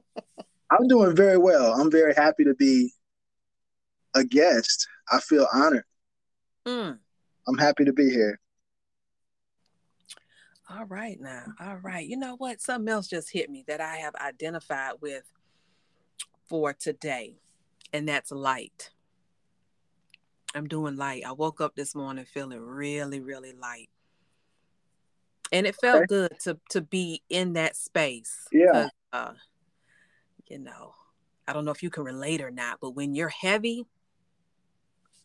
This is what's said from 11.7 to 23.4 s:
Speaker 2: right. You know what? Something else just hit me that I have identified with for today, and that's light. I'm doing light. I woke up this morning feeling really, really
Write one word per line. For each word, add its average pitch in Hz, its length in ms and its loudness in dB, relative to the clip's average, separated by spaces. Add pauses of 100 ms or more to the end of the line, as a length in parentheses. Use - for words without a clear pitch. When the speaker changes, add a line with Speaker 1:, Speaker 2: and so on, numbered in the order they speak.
Speaker 2:
right. 180 300 -12
You 226 80 -10
know 254 220 -10
what? 247 240 -10
Something 226 300 -6
else 208 160 -4
just 170 240 -8
hit 160 180 -6
me 135 180 -18
that 151 140 -8
I 160 160 -8
have 156 180 -12
identified 143 880 -10
with 139 220 -12 (1200)
for 151 240 -4
today, 139 640 -10 (560)
and 151 160 -6
that's 143 240 -4
light. 135 600 -6 (1600)
I'm 147 120 -10
doing 151 280 -6
light. 135 300 -8
I 127 80 -12
woke 151 260 -6
up 151 160 -4
this 143 200 -10
morning 135 300 -12
feeling 131 340 -14
really, 139 600 -10
really 131 340 -16